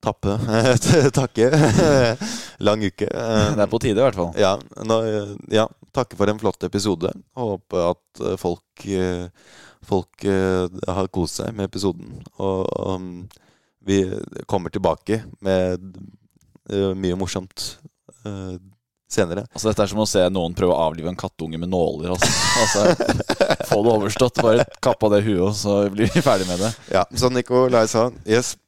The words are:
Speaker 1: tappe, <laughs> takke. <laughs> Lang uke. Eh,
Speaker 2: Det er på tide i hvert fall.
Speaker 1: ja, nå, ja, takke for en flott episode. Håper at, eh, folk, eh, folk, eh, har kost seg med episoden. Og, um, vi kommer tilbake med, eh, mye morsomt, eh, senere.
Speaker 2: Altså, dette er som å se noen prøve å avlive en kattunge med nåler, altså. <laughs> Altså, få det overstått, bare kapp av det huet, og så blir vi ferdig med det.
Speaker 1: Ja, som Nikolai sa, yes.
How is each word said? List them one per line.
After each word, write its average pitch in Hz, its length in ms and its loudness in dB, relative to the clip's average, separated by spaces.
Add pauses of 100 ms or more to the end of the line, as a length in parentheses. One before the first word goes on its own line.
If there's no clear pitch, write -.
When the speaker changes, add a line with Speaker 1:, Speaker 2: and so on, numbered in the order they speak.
Speaker 1:
tappe, 101 340 -2 (360)
<laughs> 139 380 4
takke. 123 380 2 (560)
<laughs> 208 540 -6
Lang 107 220 2
uke. 101 260 -2
Eh, 110 480 0
Speaker 2:
Det 107 80 2
er 101 40 0
på 117 120 0
tide 110 200 0
i 127 40 4
hvert 120 120 2
fall. 87 200 -2
Speaker 1:
ja, 98 220 2 (260)
nå, 113 180 2 (500)
ja, 110 160 4 (240)
takke - 240 -4
for 101 140 2
en 107 100 -2
flott 107 240 -2
episode. 98 480 -2 (240)
Håper 95 560 -4
at, - 320 -10
eh, 92 140 -2
folk, - 480 -8
eh, 92 420 -2 (560)
folk, - 400 -4
eh, 95 440 0 (200)
har 95 200 -2
kost 87 320 -6
seg - 160 -6
med 98 140 -6
episoden. 92 500 -6 (180)
Og, 95 300 -4 (200)
um, 92 400 -8 (580)
vi 98 160 2 (440)
kommer 90 240 -4
tilbake 98 520 -2 (160)
med, 92 420 0 (880)
eh, 98 240 0
mye 92 240 -2
morsomt, 92 600 -8 (480)
eh, 95 320 -10 (520)
senere. 92 380 -2
Speaker 2:
Altså, - 240 -4
dette 107 120 0
er 98 40 0
som 101 120 -4
å 107 80 2
se 101 120 2 (100)
noen 87 240 -2
prøve 90 220 2
å 80 80 2
avlive 80 260 -4
en 90 60 -8
kattunge 80 420 -10
med 85 120 -6
nåler, 87 420 -2
altså. 92 160 0
<laughs> - 100 0 (200)
Altså, - 1080 0
få 110 180 0
det 117 100 4
overstått, 107 480 0
bare 120 240 4 (160)
kapp - 220 0
av 107 80 4
det 104 120 4
huet, 104 180 2
og 101 140 2
så 101 240 0 (100)
blir 104 220 0
vi - 100 2
ferdig 95 260 2
med 87 120 -4
det. 110 140 0 (160)
Speaker 1:
Ja, 117 160 2 (100)
som 127 180 0
Nikolai 123 540 2
sa, 113 220 2 (160)
yes. 113 320 0 (100)